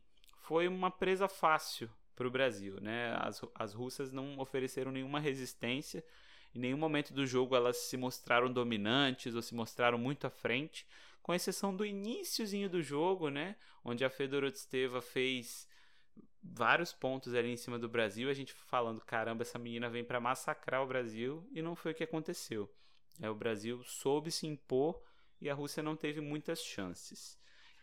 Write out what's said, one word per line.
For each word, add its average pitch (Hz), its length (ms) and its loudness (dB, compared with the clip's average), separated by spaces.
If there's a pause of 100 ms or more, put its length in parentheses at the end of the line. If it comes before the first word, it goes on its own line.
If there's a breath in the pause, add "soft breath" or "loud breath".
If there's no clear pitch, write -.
(400)
foi 170 280 2
uma 185 220 2
presa 190 380 4
fácil 156 600 4 (260)
pro 123 160 0
Brasil, 101 500 2
né? 113 380 -2
As, - 220 -2 (120)
as 107 200 -4
russas 127 380 -6
não 139 280 -6
ofereceram 131 520 -2
nenhuma 135 280 -2
resistência. 135 840 -2 (500 loud breath)
Em 120 60 -6
nenhum 127 180 0
momento 151 360 2
do 135 120 2
jogo 127 300 4
elas 120 220 6
se - 200 -4
mostraram 127 540 4
dominantes 123 840 2
ou 117 60 0
se 117 120 -8
mostraram 120 440 2
muito 135 280 -2
à 127 40 -4
frente, 123 580 -2 (340 loud breath)
com - 120 -2
exceção 185 420 0
do 208 100 0
iniciozinho 202 840 -2
do 175 120 0
jogo, 156 480 2
né? 156 280 -4 (260 loud breath)
Onde 120 220 0
a 131 40 4
Fedorotsteva 131 920 0
fez 127 640 -2 (760 soft breath)
vários 127 520 4
pontos 131 400 -2
ali 120 180 4
em 120 60 -4
cima 120 200 -6
do 117 120 -4
Brasil, 113 400 0
a 139 40 0
gente 135 200 -8
falando, 113 480 -2
"Caramba, 113 400 -2
essa 120 180 -6
menina 120 300 -4
vem 117 140 -4
pra 123 160 -2
massacrar 131 640 0
o 135 40 0
Brasil", 127 640 -2
e 160 100 -4
não 170 140 -4
foi 165 160 -4
o 156 40 -6
que - 80 -4
aconteceu. 156 680 -4 (480 soft breath)
É, 110 100 -4
o 107 60 -2
Brasil 113 480 -2
soube 151 480 0
se - 160 -2
impor 151 540 0 (400 soft breath)
e 143 80 -2
a 139 40 0
Rússia 143 300 -4
não 156 120 0
teve 151 260 -2
muitas 151 420 -4
chances. - 760 -8 (440 loud breath)